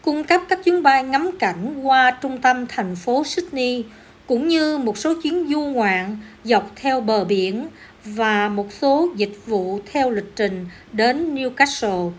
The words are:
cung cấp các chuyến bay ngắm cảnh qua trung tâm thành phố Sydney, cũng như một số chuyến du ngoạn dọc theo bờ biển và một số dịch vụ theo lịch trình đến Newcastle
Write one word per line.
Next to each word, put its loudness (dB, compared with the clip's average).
cung -2
cấp 2
các -2
chuyến 4
bay 6
ngắm 0
cảnh -2
qua 6
trung -6
tâm 2
thành -6
phố 0
Sydney, -4
cũng 0
như 2
một -2
số 0
chuyến -2
du 0
ngoạn -2
dọc 2
theo 0
bờ 0
biển -2
và 0
một -4
số 2
dịch -2
vụ -2
theo 2
lịch -4
trình -2
đến 0
Newcastle -2